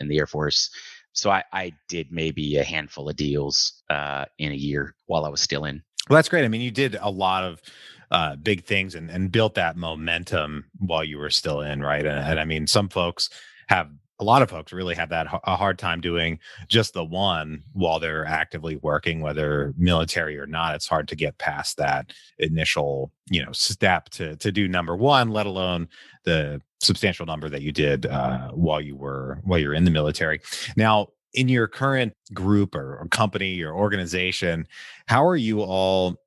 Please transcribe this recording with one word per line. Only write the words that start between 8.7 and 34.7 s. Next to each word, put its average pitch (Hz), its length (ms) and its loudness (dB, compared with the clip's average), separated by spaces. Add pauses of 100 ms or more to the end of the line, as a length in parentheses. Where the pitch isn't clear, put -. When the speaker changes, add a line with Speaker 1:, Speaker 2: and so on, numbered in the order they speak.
Speaker 2:
and, 82 160 -12
and 90 200 -2
built 110 260 4
that 85 200 0
momentum 80 880 -4 (140)
while 85 260 0
you 76 140 -8
were 73 120 -6
still 73 300 -2
in, 73 220 -4
right? 73 240 0
And, 73 120 -2
and 78 220 0
I 78 60 -2
mean, 78 200 -4
some 101 220 2
folks 87 400 -2 (400)
have, 85 220 2 (300)
a - 20 -6
lot 120 200 8
of 107 80 2
folks 78 220 -12
really 90 220 -4
have 82 140 -4
that 80 180 -2
h-, - 180 -6
a 92 120 2
hard 95 220 2
time 85 220 -4
doing 82 380 0 (300)
just 113 240 2
the 87 120 -4
one 80 680 -2
while 82 260 2
they're 78 260 -2
actively 78 520 -4
working, 78 440 -2
whether 73 560 -2
military 80 640 2
or 71 80 -12
not. 80 300 -2
It's 76 100 -8
hard 76 220 -2
to - 80 -8
get 76 220 -4
past - 400 -6
that 69 340 -2 (260)
initial, 76 720 -2 (200)
you 85 140 0
know, - 80 -12
step 92 580 0
to, 78 260 -8
to 101 160 -2
do 95 160 2
number 87 260 0
one, 123 360 4
let 107 160 0
alone 92 420 -2 (360)
the 76 360 0 (200)
substantial 92 460 2
number 78 220 -6
that 71 140 -8
you 73 100 -4
did, 71 340 2
uh, 65 440 -2
while 76 300 2
you 73 140 -8
were, 67 480 -8
while 90 160 4
you're 73 160 2
in 80 100 4
the 90 60 8
military. 76 500 0 (360)
Now, 107 320 6 (260)
in 127 140 2
your 123 180 6
current 131 460 0 (220)
group 98 400 4
or, 69 240 -8
or 82 100 -10
company 95 540 0
or 78 100 -4
organization, 90 920 0 (400)